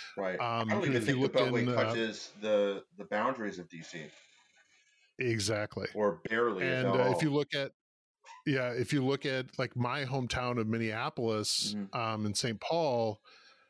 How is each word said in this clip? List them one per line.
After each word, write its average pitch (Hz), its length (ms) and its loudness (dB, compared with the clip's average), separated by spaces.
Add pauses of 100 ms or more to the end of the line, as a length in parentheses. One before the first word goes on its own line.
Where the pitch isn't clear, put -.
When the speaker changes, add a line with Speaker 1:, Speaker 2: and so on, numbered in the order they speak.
(160)
Speaker 1:
Right. 95 240 -2
Speaker 2:
Um, 117 280 0
Speaker 1:
I - 60 2
don't - 80 2
even 135 140 2
Speaker 2:
if 117 60 2
you 107 40 -4
Speaker 1:
think 135 260 2
the - 80 4
Speaker 2:
look 131 120 2
Speaker 1:
beltway 123 100 2
Speaker 2:
in, 123 60 2
uh, 123 160 2
Speaker 1:
touches 113 560 -2
the, 101 420 2 (160)
the 101 60 -12
boundaries 107 560 -2
of 82 80 -14
D 82 140 -14
C. 80 240 -12 (1120)
Speaker 2:
Exactly. 107 760 -2
Speaker 1:
Or 104 340 2
barely, 113 360 2
if - 200 2
Speaker 2:
And, - 40 2
Speaker 1:
at 98 60 4
Speaker 2:
uh, 123 160 4
if 127 60 2
Speaker 1:
all. - 60 0
Speaker 2:
you 156 80 2
look 143 240 0
at, 139 180 -4 (720)
yeah, 131 280 2
if 120 200 0
you 139 120 4
look 135 200 2
at, 131 340 -2
like, 127 180 -4
my 127 280 0
hometown 123 540 -2
of 110 80 2
Minneapolis, 113 1080 0
Speaker 1:
Mm-hmm. 101 240 -4
Speaker 2:
um, 110 280 0
in 101 80 -2
Saint 113 260 -2
Paul, 123 600 0 (500)